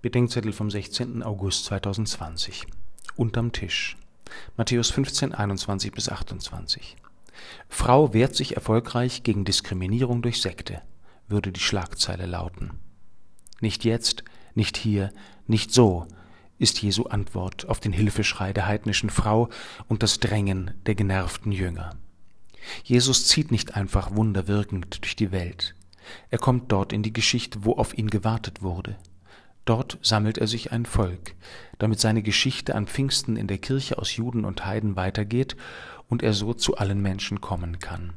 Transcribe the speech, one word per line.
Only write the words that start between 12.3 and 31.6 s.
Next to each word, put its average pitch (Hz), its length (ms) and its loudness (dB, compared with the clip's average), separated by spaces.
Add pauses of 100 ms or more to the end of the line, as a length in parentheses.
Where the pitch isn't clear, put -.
"Nicht 110 240 -2
jetzt, - 380 2 (300)
nicht - 240 2
hier, 101 340 2 (360)
nicht 110 260 2
so", 95 340 8 (520)
ist - 220 2
Jesu 101 220 2
Antwort 95 640 -4
auf - 120 2
den 104 140 0
Hilfeschrei 98 600 2
der 98 120 2
heidnischen 104 440 0
Frau 110 400 4 (380)
und 113 160 2
das - 160 4
Drängen 98 520 2 (160)
der 107 80 2
genervten 95 560 0
Jünger. 85 440 -2 (880)
Jesus 123 440 6
zieht 151 240 4
nicht - 240 0
einfach 98 400 2
wunderwirkend 101 880 0
durch - 120 -4
die 98 160 2
Welt. 87 440 -4 (540)
Er 120 100 0
kommt 123 320 2
dort 98 220 2
in 107 100 0
die 110 100 -2
Geschichte, 110 500 0
wo 113 100 4
auf - 240 0
ihn 107 120 0
gewartet 110 520 0
wurde. 92 360 -4 (680)
Dort 117 360 0
sammelt 107 360 2
er 110 100 2
sich 113 240 -4
ein 117 140 0
Volk, - 500 -2 (420)